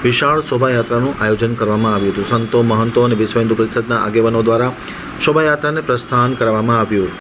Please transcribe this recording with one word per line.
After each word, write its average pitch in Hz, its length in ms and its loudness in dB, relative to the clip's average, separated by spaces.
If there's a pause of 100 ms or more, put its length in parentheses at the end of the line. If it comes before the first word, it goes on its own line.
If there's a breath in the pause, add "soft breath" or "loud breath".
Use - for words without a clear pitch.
વિશાળ 143 380 2
શોભાયાત્રાનું 123 800 0
આયોજન 107 300 0
કરવામાં 110 420 0
આવ્યું 98 180 0
હતું. 101 160 -4
સંતો, 117 320 0
મહંતો 113 420 2
અને 120 120 2
વિશ્વ 110 240 0
હિન્દુ 113 160 2
પરિષદના 113 400 -2
આગેવાનો 113 480 2
દ્વારા 117 280 2 (540 loud breath)
શોભાયાત્રાને 151 560 0
પ્રસ્થાન 123 520 0
કરવામાં 113 460 0
આવ્યું. 101 280 0 (140)